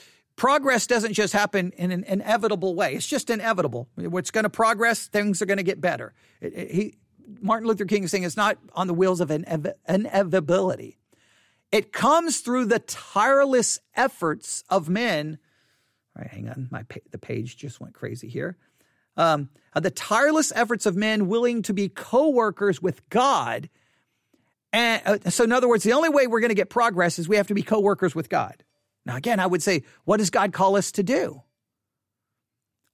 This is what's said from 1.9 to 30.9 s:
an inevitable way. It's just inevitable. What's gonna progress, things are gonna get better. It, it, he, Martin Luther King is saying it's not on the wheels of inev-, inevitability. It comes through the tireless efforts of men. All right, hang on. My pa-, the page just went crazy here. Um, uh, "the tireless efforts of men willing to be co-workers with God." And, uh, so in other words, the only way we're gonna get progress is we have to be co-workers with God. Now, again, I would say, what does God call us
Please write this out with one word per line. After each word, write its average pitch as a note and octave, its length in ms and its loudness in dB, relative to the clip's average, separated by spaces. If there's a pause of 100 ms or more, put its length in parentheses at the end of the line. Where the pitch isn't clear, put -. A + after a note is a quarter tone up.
an F3+ 140 -4
inevitable G3+ 720 0
way. E3 200 0
It's - 120 -6
just - 220 -4
inevitable. F3+ 580 -2 (100)
What's F3 340 -6
gonna G#3+ 180 0
progress, A3+ 600 0
things G#3 340 0
are G3 40 -2
gonna G3 160 0
get F3+ 160 -2
better. D3+ 360 -4 (260)
It, - 140 -10
it, - 160 -10
he, G3+ 240 -2 (460)
Martin A3 280 -2
Luther G#3 160 0
King G3+ 180 0
is E3+ 80 -6
saying F#3 140 -2
it's F3 120 -6
not G#3 220 0 (140)
on F#3 160 -4
the F3 60 -2
wheels F#3 260 2
of E3 80 -2
inev-, D3+ 460 -4 (140)
inevitability. F#3 1080 0 (720)
It G#3 220 0
comes D#4 480 2
through B3 240 -2
the G#3+ 160 2
tireless C4 960 2 (160)
efforts - 760 -4
of E3 200 0
men. E3+ 500 -2 (800)
All - 60 -14
right, - 100 -16
hang A2 160 -12
on. B2+ 240 -10
My A#2 100 -10
pa-, - 160 -16 (140)
the - 60 -12
page A#2 380 -10
just - 240 -16
went - 140 -18
crazy - 320 -12
here. F3 300 -10 (600)
Um, D3+ 320 2 (260)
uh, D3+ 40 -2
"the E3+ 140 0
tireless C#4+ 640 2
efforts A3+ 300 0
of F3+ 100 0
men G#3 320 0
willing A#3 340 0
to G#3+ 100 -2
be G3 160 -2
co-workers A3+ 920 0
with - 280 -4
God." D#3+ 600 0 (1000)
And, A3+ 340 2
uh, G3 240 0
so A#3 140 2
in A3+ 80 2
other B3 160 2
words, A#3 160 2
the A3 80 4
only D#4+ 160 4
way C#4+ 180 4
we're A3+ 140 0
gonna A#3 140 0
get F#3 140 0
progress F#3 480 2
is E3 120 -6
we G#3 80 2
have G3 100 2
to G#3 80 -2
be G3+ 80 0
co-workers G3+ 540 2
with D#3+ 120 -6
God. A#2+ 360 -4 (420)
Now, A#2+ 80 -6
again, G3+ 240 0
I F#3 80 2
would F3 160 0
say, F3 220 0 (200)
what G3+ 120 4
does G#3 140 2
God G#3 220 2
call F#3+ 220 2
us G3 180 0